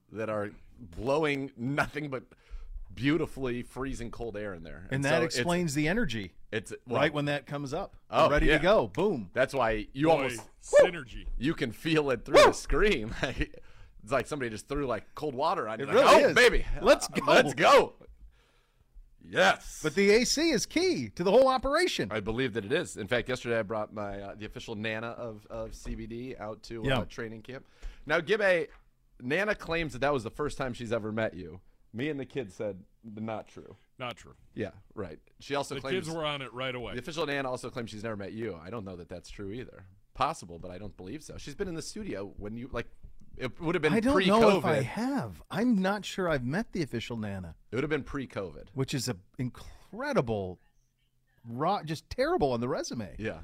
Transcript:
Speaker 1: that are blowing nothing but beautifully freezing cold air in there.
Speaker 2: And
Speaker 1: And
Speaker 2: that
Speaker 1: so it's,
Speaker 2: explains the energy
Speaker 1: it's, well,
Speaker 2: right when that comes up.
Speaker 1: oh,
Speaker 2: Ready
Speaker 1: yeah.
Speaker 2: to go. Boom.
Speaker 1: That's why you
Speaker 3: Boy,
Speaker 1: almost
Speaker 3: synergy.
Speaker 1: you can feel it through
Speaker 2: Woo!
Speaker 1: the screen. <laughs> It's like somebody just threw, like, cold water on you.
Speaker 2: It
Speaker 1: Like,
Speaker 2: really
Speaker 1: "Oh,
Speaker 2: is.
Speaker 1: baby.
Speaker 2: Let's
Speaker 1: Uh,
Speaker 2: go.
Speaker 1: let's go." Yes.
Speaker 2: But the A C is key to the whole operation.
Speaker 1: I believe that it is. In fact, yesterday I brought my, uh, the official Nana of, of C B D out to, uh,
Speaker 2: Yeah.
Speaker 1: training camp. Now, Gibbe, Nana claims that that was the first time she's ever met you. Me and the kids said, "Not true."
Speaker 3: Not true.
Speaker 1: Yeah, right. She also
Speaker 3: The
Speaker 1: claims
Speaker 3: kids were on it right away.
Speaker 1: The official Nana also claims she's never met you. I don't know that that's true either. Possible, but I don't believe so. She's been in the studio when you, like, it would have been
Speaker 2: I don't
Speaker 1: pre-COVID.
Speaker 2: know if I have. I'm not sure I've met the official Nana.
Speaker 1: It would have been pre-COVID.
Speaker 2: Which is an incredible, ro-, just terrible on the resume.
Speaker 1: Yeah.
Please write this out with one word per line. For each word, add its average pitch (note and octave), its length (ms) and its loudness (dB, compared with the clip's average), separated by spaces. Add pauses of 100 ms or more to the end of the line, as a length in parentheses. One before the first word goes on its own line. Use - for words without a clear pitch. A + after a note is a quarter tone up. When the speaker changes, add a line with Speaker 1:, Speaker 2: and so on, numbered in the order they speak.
(120)
Speaker 1:
that G#2+ 200 -6
are G#2 180 -2 (300)
blowing C3+ 760 -2
nothing C#3 540 -4
but C3 140 -8 (720)
beautifully C3 680 -2
freezing B2 480 -8
cold A2 260 -8
air G2+ 200 -6
in E2 80 -12
there. D#2 220 -14
Speaker 2:
And - 80 -6
Speaker 1:
And C3+ 120 0
Speaker 2:
that D#3 140 4
Speaker 1:
so E3 60 2
it's, D#3+ 100 -6
Speaker 2:
explains E3+ 400 0
the D3+ 120 2
energy D#3 460 -2 (180)
Speaker 1:
it's, G#2+ 220 -4 (140)
well, A#2 140 0
Speaker 2:
right D#3 120 2
when D3 120 -2
that C#3+ 200 -2
comes C#3+ 260 -8
up. F#3+ 260 -8 (120)
Speaker 1:
oh, C#3 220 6
Speaker 2:
Ready D3+ 160 6
Speaker 1:
yeah. D3+ 100 6
Speaker 2:
to D3 60 0
go. F3 240 6
Boom. C#3+ 460 -2
Speaker 1:
That's C3 200 2
why A2+ 400 0
you C#3 140 2
Speaker 3:
Boy, E3 60 8
Speaker 1:
almost B2+ 280 0 (400)
Speaker 3:
synergy. E3+ 460 0 (100)
Speaker 1:
you C#3 160 2
can C3 180 -2
feel D#3 380 2
it A#2+ 160 0
through C3+ 120 6
Speaker 2:
Woo! D5 100 12
Speaker 1:
the - 60 8
screen. C#3+ 680 2
<laughs> - 20 2 (800)
It's G#2+ 100 -8
like B2 120 0
somebody C3+ 240 -6
just G#2+ 200 -10
threw, C#3+ 180 -2
like, A2 160 -2 (120)
cold D3 200 -4
water D3+ 320 0
on A2+ 120 -6
you. C#3 60 -4
Speaker 2:
It - 80 -6
Speaker 1:
Like, C4 120 6
Speaker 2:
really C#4+ 180 10
Speaker 1:
"Oh, C4 60 6
Speaker 2:
is. D#3 60 0
Speaker 1:
baby. A3 300 6 (160)
Speaker 2:
Let's C4 260 4
Speaker 1:
Uh, - 120 -2
Speaker 2:
go. - 140 2
Speaker 1:
let's - 200 6
go." G#3 400 6 (1400)
Yes. - 540 2
Speaker 2:
But D3+ 120 -2
the G3 160 6
A A#3 140 8
C E4 260 2
is A3+ 140 2
key D4+ 500 0
to F3 80 -4
the F#3+ 80 4
whole C4 160 8
operation. C4 640 2
Speaker 1:
I A2 100 -2
believe A2+ 320 -2
that A2 100 -2
it G2+ 80 -6
is. D3+ 260 -2
In G#2 100 -6
fact, A#2 200 0
yesterday A#2+ 320 -2
I A2+ 40 0
brought G#2+ 300 -6
my, G2+ 280 -8
uh, G2 140 -12
the G#2+ 100 -10
official A#2 300 -10
Nana A2 320 -4
of, A2 420 -10
of A2 260 -8
C A#2 200 -8
B A2 120 -8
D A#2+ 320 -10
out G#2+ 240 -10
to, A2+ 200 -10
uh, B2+ 40 -2
Speaker 2:
Yeah. C#3 180 2
Speaker 1:
training A2+ 360 -10
camp. B2+ 240 -16 (400)
Now, E3 160 2
Gibbe, F#3 460 2 (540)
Nana F#3 340 0
claims E3 380 -4
that B2+ 60 -10
that C#3 140 2
was B2+ 100 0
the A2 80 -6
first - 260 -6
time B2+ 160 -4
she's A2+ 200 -4
ever A2 180 -2
met A2 220 -2
you. F2 260 -14 (340)
Me C3 160 -4
and C#3+ 100 -4
the C3 60 -8
kids C#3 280 -8
said, G2 300 -6 (200)
"Not G#2+ 440 -8
true." - 280 -18 (240)
Speaker 3:
Not B2 160 -8
true. - 200 -20 (180)
Speaker 1:
Yeah, G#2+ 180 -6 (220)
right. F2 260 -10 (200)
She - 160 -6
also C#3+ 200 -4
Speaker 3:
The C3+ 60 -8
Speaker 1:
claims D#3+ 240 -4
Speaker 3:
kids D#3+ 100 -6
were E3 80 -4
on D3 200 -4
it A2+ 100 -12
right B2+ 220 -4
away. A2+ 180 -8
Speaker 1:
The - 60 -6
official D#3 260 -4
Nana C#3 240 -2
also B2 220 -6
claims A#2 180 -8
she's G#2 140 -10
never A2+ 120 -4
met G2 160 -8
you. G#2+ 320 -6
I F2+ 60 -14
don't G#2+ 160 -8
know F#2+ 100 -10
that F2 140 -16
that's F2 200 -12
true G2 220 -10
either. G#2+ 340 -12 (280)
Possible, A#2+ 460 -4
but F2+ 120 -12
I F2+ 60 -12
don't G2 180 -14
believe G#2 280 -12
so. - 140 -16
She's C#3+ 180 -12
been G3 120 -6
in F3+ 60 -6
the D#3+ 80 -6
studio B2 560 -8
when G#2 180 -10
you, A#2+ 160 -10
like, A#2 140 -6 (520)
it B2 220 -6
would E3 140 -2
have F3 80 0
been D3+ 120 4
Speaker 2:
I A3+ 60 4
don't A3+ 140 2
Speaker 1:
pre-COVID. F#3+ 140 4 (140)
Speaker 2:
know G#3 180 8
if - 60 -2
I D3+ 180 2
have. F#3+ 680 -4
I'm G#3+ 320 2
not F#3+ 240 -2
sure F3+ 240 -2
I've C#3 160 0
met E3 280 -2
the F3+ 100 -2
official A#2+ 340 -6
Nana. G2 380 -8 (160)
Speaker 1:
It G#2 40 -6
would C3 80 0
have D3+ 60 -4
been C#3+ 140 -2
pre-COVID. G2+ 720 -8
Speaker 2:
Which C3 180 -2
is C3 160 -2
an F#2+ 100 -4 (200)
incredible, B2 1200 -4 (880)
ro-, D#3 360 -2
just D#3 280 -8
terrible C4 400 2
on A#2 100 0
the B2 60 -2
resume. B2 500 -6
Speaker 1:
Yeah. G2 260 -6